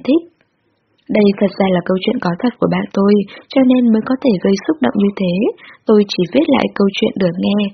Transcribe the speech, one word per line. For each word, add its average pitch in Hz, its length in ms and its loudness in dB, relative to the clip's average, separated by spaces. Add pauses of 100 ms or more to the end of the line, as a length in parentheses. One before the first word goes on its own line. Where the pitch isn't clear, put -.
thích. 320 160 2 (920)
"Đây 208 100 4 (120)
thật 196 200 0
ra 196 160 0
là 175 100 0
câu 185 160 -2
chuyện 220 240 -2
có 180 60 -2 (100)
thật 247 200 -2
của 170 140 0
bạn 190 120 -4 (100)
tôi, 202 160 2 (400)
cho 269 80 2 (100)
nên 254 120 2 (100)
mới 220 160 2
có 254 140 0
thể 254 100 2 (120)
gây 196 100 2 (100)
xúc 311 200 -2
động - 180 0
như 202 80 2 (100)
thế. 180 140 -2 (540)
Tôi 214 120 6 (120)
chỉ 185 100 -2 (100)
viết 302 220 2
lại 208 120 2 (120)
câu 202 180 2
chuyện - 260 -2
được 170 120 0 (100)
nghe, 202 140 0 (160)